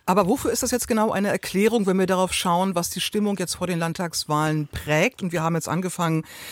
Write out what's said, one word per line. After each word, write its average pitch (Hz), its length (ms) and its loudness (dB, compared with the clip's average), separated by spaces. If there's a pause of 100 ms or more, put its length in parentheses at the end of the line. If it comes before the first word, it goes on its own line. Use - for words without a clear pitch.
Aber 185 240 4
wofür 254 240 0
ist 233 100 -2
das 247 100 -2
jetzt 240 140 0
genau 220 240 2
eine 202 180 0
Erklärung, 202 580 2
wenn 190 120 2
wir 190 80 4
darauf 185 280 2
schauen, 185 400 2
was 170 160 -2
die 180 100 -6
Stimmung 202 380 0
jetzt 175 160 -4
vor 180 120 -6
den 175 120 -2
Landtagswahlen 156 920 0
prägt? 156 520 0
Und 180 100 -4
wir 170 100 -2
haben 165 120 0
jetzt 160 160 -4
angefangen 165 540 -2 (280)